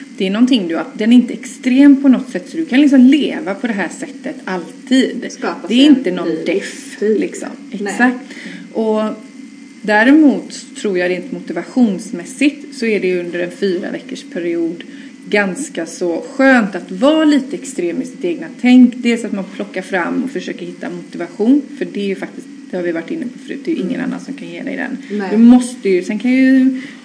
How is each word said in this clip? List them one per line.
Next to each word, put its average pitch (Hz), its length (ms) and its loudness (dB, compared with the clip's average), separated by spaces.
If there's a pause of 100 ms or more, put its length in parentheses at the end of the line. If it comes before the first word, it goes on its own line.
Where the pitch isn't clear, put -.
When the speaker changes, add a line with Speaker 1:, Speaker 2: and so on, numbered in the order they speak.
(180)
Speaker 1:
Det 196 80 0
är 190 40 0
någonting 226 380 2
du, 165 100 -2
att - 200 -8
den 220 140 4
är 247 40 10
inte - 180 4
extrem 277 680 4
på 277 60 2
något 233 220 4
sätt, - 200 -8
så 185 60 -12
du 165 80 -2
kan 247 160 2
liksom 277 200 6
leva 226 540 4
på - 120 -8
det 226 60 -2
här 196 160 -4 (120)
sättet - 440 -12
alltid. - 840 -2
Speaker 2:
Skapa - 400 -8
Speaker 1:
Det 220 60 0
är 240 40 4
Speaker 2:
sig 277 80 6
Speaker 1:
inte 254 240 6
Speaker 2:
en 180 60 -2
Speaker 1:
någon 170 120 -4
Speaker 2:
ny 160 60 -2 (100)
Speaker 1:
deff, - 20 -6 (540)
Speaker 2:
livsstil. 208 200 0
Speaker 1:
liksom. - 280 -6 (220)
Speaker 2:
Nej. 202 220 -6
Speaker 1:
Exakt. 247 240 2 (560)
Och 220 280 -2 (840)
däremot 226 840 4 (140)
tror 196 180 -2
jag 175 120 0
rent 180 220 -6
motivationsmässigt 180 1400 -2
så 226 120 -4
är 208 140 0
det 180 60 -2
ju 180 140 0
under 175 200 -8
en 175 100 -6
fyra 196 400 -4
veckors - 420 -12
period 170 520 -6 (440)
ganska 175 580 -4
så 170 380 -6 (120)
skönt 254 380 2
att - 180 -10
vara 285 320 2
lite 285 320 2
extrem 180 460 -6
i - 40 -4
sitt - 180 -12
egna 165 220 -4 (140)
tänk. 247 360 8
Dels 233 280 -2
att 202 80 -8
man 196 120 -6 (120)
plockar 196 260 -8
fram 175 420 -2
och - 60 -6
försöker 185 360 -8
hitta - 240 -12
motivation, 180 720 -2 (160)
för - 140 -4
det 202 80 -6
är 202 60 -4
ju 196 80 -2
faktiskt, - 320 -12 (240)
det 196 60 -6
har 175 80 -4
vi 175 80 -2
varit - 180 -6
inne 320 140 -6
på - 220 -12
förut, - 180 -10
det - 60 -4
är 330 40 -2
ju - 60 -4
ingen - 200 -4
Speaker 2:
Mm. - 120 -6
Speaker 1:
annan - 120 -8
som - 100 -10
kan - 140 -14
ge 170 140 -12
dig - 140 -8
den. - 220 -8 (200)
Speaker 2:
Nej. 202 120 -6
Speaker 1:
Du 208 60 0
måste 240 520 6
ju, 180 140 2
sen 208 160 -6
kan 247 140 -2
ju 262 480 4 (240)